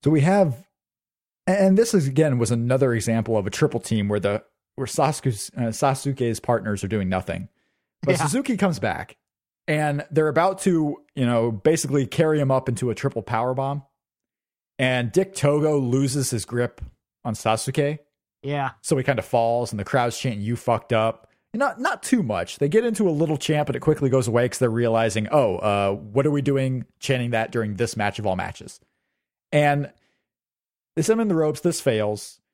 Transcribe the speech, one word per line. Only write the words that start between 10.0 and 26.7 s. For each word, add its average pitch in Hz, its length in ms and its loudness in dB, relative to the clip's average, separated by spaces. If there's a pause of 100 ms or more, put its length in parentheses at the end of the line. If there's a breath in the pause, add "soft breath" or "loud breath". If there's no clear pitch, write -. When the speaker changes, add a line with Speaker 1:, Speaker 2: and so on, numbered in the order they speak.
Speaker 1:
they're 156 180 2
about 175 320 2
to, 156 420 0 (140)
you 131 100 0
know, 117 240 2
basically 139 560 0
carry 156 320 2
him 139 120 0
up 131 180 0
into 123 220 -2
a 107 40 -2
triple 127 280 -4
power 120 320 -2
bomb. 135 280 -4 (960)
And 127 320 0
Dick 190 240 0
Togo 147 440 2
loses 131 520 0
his 110 140 -4
grip 120 360 -4 (440)
on 107 100 -4
Sasuke. 139 640 -2 (440)
Speaker 2:
Yeah. 139 300 -4 (100)
Speaker 1:
So - 140 0
he 131 60 0
kinda 120 200 0
falls, 117 500 0
and 104 80 -6
the 98 40 -4
crowd's 120 340 0
chanting, 107 240 -6
"You 113 120 -4
fucked 117 380 -2
up." 113 380 0 (240)
Not, 269 260 -2
not 349 220 -4
too 240 200 2
much. 98 360 -4
They 143 100 0
get 220 160 2
into 220 240 0
a - 20 2
little 151 280 0
chant, 147 280 0
but 135 80 -4
it 135 60 -6
quickly 151 300 0
goes 123 180 2
away 120 180 2
'cause - 120 -4
they're 123 120 2
realizing, 113 640 0
"Oh, 120 240 4
uh, 101 380 0
what 107 320 -2
are 151 40 2
we 143 120 -2
doing 131 420 -2 (160)